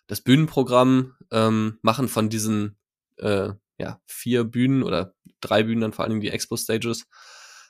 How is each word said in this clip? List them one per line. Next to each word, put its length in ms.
das 160
Bühnenprogramm, 920
ähm, 500
machen 260
von 220
diesen, 480
äh, 360
ja, 280
vier 380
Bühnen 400
oder 300
drei 220
Bühnen 180
dann 120
vor 100
allen 80
Dingen 100
die 80
Expo-Stages. 760